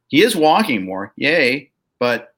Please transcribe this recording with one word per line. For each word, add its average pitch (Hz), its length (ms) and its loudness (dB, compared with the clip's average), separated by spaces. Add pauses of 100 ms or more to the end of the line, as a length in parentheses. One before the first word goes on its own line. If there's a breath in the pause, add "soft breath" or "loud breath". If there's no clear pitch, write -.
He 151 160 2
is 220 120 2
walking 156 500 0
more. 95 320 -10
Yay. 143 520 -2 (300)
But, 120 380 -4